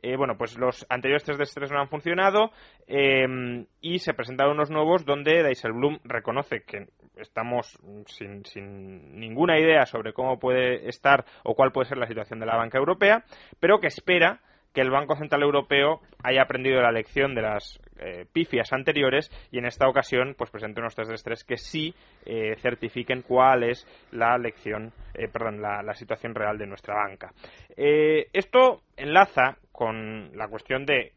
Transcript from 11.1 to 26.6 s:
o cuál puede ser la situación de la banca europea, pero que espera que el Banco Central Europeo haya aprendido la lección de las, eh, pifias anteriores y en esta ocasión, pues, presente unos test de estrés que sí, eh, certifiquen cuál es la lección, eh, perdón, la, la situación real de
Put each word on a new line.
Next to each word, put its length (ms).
o 100
cuál 180
puede 160
ser 80
la 120
situación 320
de 60
la 100
banca 200
europea, 480
pero 200
que 60
espera 540
que 60
el 100
Banco 240
Central 280
Europeo 580
haya 180
aprendido 400
la 80
lección 460
de 60
las, 380
eh, 320
pifias 400
anteriores 580
y 60
en 80
esta 220
ocasión, 480
pues, 140
presente 300
unos 160
test 120
de 60
estrés 300
que 120
sí, 380
eh, 300
certifiquen 680
cuál 400
es 240
la 260
lección, 560
eh, 140
perdón, 340
la, 220
la 100
situación 400
real 240
de 80